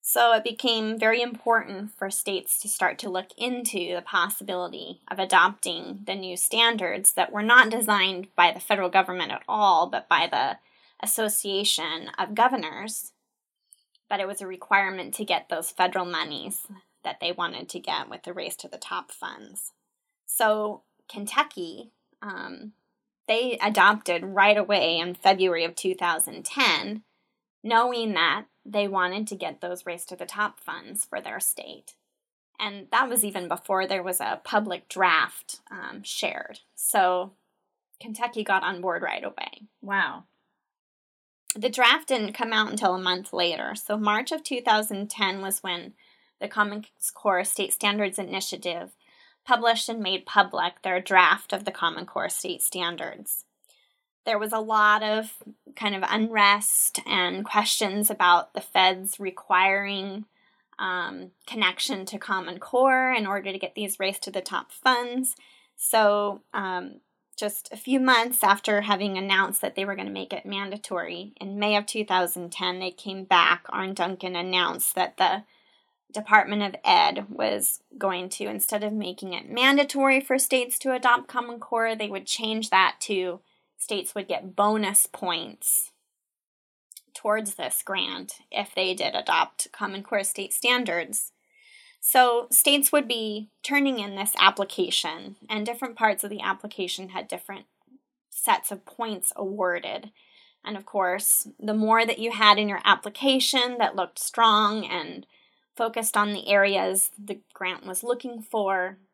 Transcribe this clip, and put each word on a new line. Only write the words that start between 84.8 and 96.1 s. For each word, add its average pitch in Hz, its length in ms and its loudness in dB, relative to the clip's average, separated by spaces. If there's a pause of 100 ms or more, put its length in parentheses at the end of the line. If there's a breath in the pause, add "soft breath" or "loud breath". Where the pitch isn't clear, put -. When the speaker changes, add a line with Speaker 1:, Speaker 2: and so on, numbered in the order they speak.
Speaker 1:
points - 880 -4 (1200)
towards 214 420 -2
this - 260 -4
grant 185 520 -6 (180)
if - 240 -6
they 185 180 0
did - 220 -4
adopt - 560 -2
Common 196 320 -8
Core 202 220 -4
state - 260 -6
standards. 214 800 -2 (720 soft breath)
So 240 500 4
states 285 400 4
would 285 160 2
be 220 400 -4 (160)
turning 277 360 2
in 202 180 -8
this 208 200 -2
application, 190 1000 0 (120)
and 214 160 -4
different 233 300 -8
parts 214 300 0